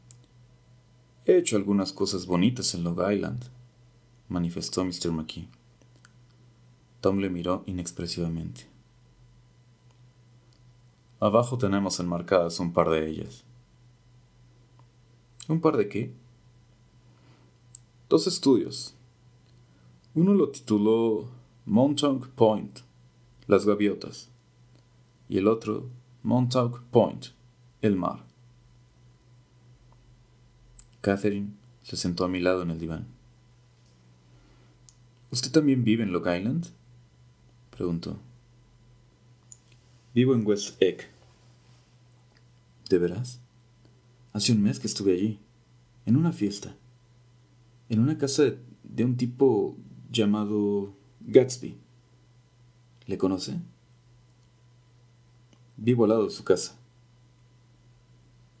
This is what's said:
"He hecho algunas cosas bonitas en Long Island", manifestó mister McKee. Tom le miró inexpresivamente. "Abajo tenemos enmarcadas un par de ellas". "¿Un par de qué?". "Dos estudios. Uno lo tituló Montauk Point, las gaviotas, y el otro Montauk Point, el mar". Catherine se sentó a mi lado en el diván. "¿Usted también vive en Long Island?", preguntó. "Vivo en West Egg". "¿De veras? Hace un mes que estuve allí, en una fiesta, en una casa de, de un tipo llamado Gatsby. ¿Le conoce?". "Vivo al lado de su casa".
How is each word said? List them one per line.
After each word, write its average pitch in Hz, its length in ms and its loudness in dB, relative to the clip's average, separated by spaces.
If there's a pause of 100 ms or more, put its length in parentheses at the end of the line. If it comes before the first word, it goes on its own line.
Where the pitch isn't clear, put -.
(1200)
"He 185 140 6
hecho 170 160 0
algunas 101 380 0
cosas 95 340 -4
bonitas 95 480 0
en 87 80 -6
Long 85 160 -4 (140)
Island", - 320 -4 (840)
manifestó 87 560 -4
mister 87 280 -4
McKee. 82 340 -8 (1500)
Tom 98 180 2
le 98 120 -2
miró 87 360 -4
inexpresivamente. 85 1000 -8 (2500)
"Abajo 120 380 2
tenemos 98 420 -2
enmarcadas 87 580 0
un 85 140 -4
par 85 180 2
de 78 180 0
ellas". - 360 -12 (2000)
"¿Un 160 140 0
par 156 160 2
de 101 100 0
qué?". 120 240 -6 (2000)
"Dos 160 160 4
estudios. - 680 0 (1200)
Uno 185 200 4
lo 170 160 4
tituló 107 800 0 (340)
Montauk 135 640 2
Point, - 520 2 (640)
las 98 180 4
gaviotas, 101 640 -2 (1000)
y - 120 -2
el 95 100 2
otro 110 400 -2 (340)
Montauk 123 680 0
Point, - 380 2 (520)
el 101 160 2
mar". - 300 -4 (2750)
Catherine 101 540 -2 (280)
se - 140 -14
sentó 90 300 -2
a - 20 -2
mi 90 120 -2
lado 90 200 2
en 87 100 -4
el 82 80 -6
diván. 82 280 -8 (2250)
"¿Usted - 200 -4
también 139 320 4
vive 110 200 2
en 98 100 -2
Long 87 160 -2
Island?", 113 380 -2 (1040)
preguntó. 85 480 -6 (1900)
"Vivo 127 220 4
en 110 120 0
West 101 360 -2
Egg". - 260 0 (1800)
"¿De 92 80 4
veras? 87 420 -4 (920)
Hace 107 180 0
un 107 100 4
mes 104 160 2
que - 80 -10
estuve 98 280 2
allí, 101 260 -2 (640)
en 110 80 4
una 165 180 4
fiesta, - 440 -6 (1120)
en 110 100 0
una 147 200 2
casa 147 260 2
de, 123 140 0 (260)
de 117 200 -2
un 127 120 0
tipo 123 600 2 (360)
llamado 104 800 0 (260)
Gatsby. - 580 2 (1300)
¿Le 95 120 -6
conoce?". 95 400 -2 (2250)
"Vivo 117 280 4
al 104 60 6
lado 113 160 4
de - 40 -4
su - 140 -12
casa". - 320 0 (1800)